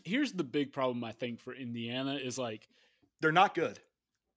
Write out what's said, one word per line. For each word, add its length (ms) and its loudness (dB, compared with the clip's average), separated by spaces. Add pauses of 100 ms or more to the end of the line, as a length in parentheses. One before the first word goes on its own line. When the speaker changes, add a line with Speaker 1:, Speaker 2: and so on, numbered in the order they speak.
Speaker 1:
here's 280 0
the 120 -2
big 280 0
problem, 320 0
I 80 -8
think, 280 -6
for 140 -12
Indiana 600 -4
is, 240 -6
like, 280 -4 (540)
Speaker 2:
They're 120 4
not 220 8
good. 240 -2 (580)